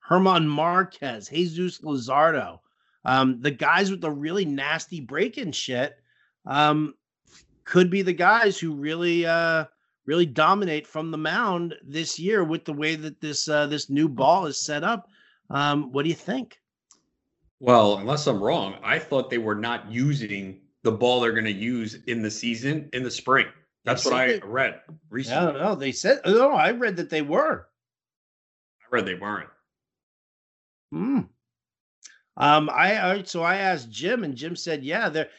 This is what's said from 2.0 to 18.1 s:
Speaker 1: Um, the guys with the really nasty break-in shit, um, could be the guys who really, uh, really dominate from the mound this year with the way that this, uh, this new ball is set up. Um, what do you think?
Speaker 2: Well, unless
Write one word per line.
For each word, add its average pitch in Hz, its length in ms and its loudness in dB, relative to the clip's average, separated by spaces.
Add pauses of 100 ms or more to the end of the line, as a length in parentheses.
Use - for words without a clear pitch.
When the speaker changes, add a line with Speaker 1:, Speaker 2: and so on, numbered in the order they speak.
Speaker 1:
Um, 131 340 2
the 143 100 0
guys 165 400 2
with 190 120 -6
the 160 80 -2
really 160 340 -4
nasty 151 560 -4
break-in 143 520 -4
shit, 135 440 -4 (480)
um, 151 480 2 (720)
could 180 240 4
be 196 140 0
the 180 100 0
guys 196 460 4
who 165 160 -4
really, 170 500 0
uh, 165 400 2 (400)
really 170 220 2
dominate 156 600 2
from 160 240 -8
the 156 60 -6
mound 170 640 -2
this 156 360 -8
year 190 260 2
with 156 220 -4
the 156 80 -6
way 151 200 -2
that 151 280 -12
this, 151 260 -6
uh, 147 180 2
this 147 220 -6
new 143 220 2
ball 160 340 4
is 143 160 -6
set 147 240 -4
up. 214 240 -2 (420)
Um, 143 420 0
what 139 100 0
do 160 80 0
you 160 40 0
think? - 460 -8 (1000)
Speaker 2:
Well, 110 380 6
unless 131 300 -2